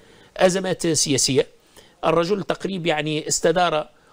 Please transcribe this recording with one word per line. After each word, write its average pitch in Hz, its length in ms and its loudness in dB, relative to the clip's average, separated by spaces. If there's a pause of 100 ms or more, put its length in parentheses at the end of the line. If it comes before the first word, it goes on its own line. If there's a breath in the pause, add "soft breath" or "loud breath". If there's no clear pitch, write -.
(380 soft breath)
أزمات 185 500 0
سياسية. 143 600 0 (580 soft breath)
الرجل 170 380 0
تقريب 180 420 -6
يعني 151 420 -2
استدار 165 640 0 (240 soft breath)